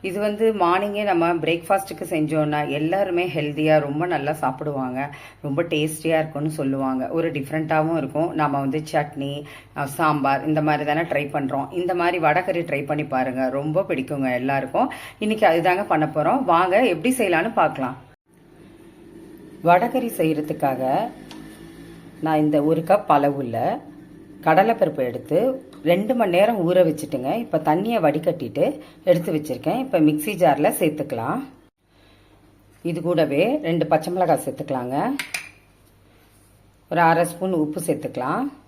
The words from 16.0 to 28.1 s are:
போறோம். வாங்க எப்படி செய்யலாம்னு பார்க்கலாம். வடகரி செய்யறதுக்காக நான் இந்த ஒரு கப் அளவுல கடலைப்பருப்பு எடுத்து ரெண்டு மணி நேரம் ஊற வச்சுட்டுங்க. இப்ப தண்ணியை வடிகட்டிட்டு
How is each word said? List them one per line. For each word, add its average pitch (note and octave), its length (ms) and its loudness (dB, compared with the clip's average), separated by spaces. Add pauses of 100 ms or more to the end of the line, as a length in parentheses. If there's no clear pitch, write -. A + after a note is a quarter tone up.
போறோம். D#3 380 0
வாங்க F3+ 440 4
எப்படி F3+ 300 0
செய்யலாம்னு F3+ 360 0
பார்க்கலாம். C#3 540 -2 (1500)
வடகரி A#3 460 2
செய்யறதுக்காக D3+ 1040 -2 (1080)
நான் D#3+ 160 2
இந்த D3 260 4
ஒரு E3 180 2
கப் F#3 280 2
அளவுல C#3+ 680 2 (640)
கடலைப்பருப்பு F#3+ 540 4
எடுத்து D3 720 -2 (140)
ரெண்டு G3 320 2
மணி G3 220 2
நேரம் G3 340 4
ஊற F3+ 60 4
வச்சுட்டுங்க. D#3 600 0
இப்ப A3+ 200 -2
தண்ணியை G3 440 2
வடிகட்டிட்டு D#3+ 800 0 (240)